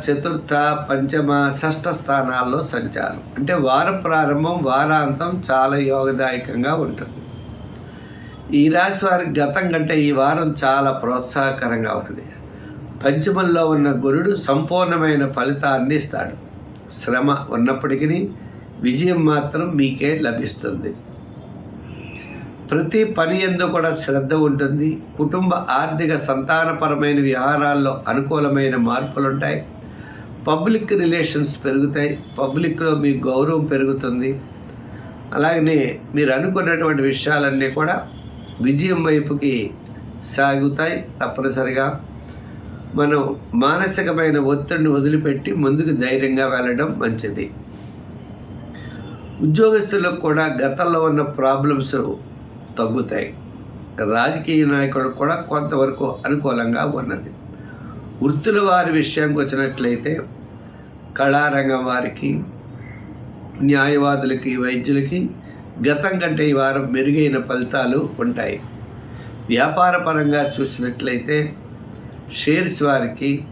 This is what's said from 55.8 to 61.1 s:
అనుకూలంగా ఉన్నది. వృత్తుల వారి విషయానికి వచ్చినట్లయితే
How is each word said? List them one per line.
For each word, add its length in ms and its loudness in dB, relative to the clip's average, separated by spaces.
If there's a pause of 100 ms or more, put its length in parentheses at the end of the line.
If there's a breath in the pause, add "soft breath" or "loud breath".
అనుకూలంగా 600 0
ఉన్నది. 460 -4 (920 loud breath)
వృత్తుల 380 2
వారి 300 4
విషయానికి 480 2
వచ్చినట్లయితే 840 0 (960 loud breath)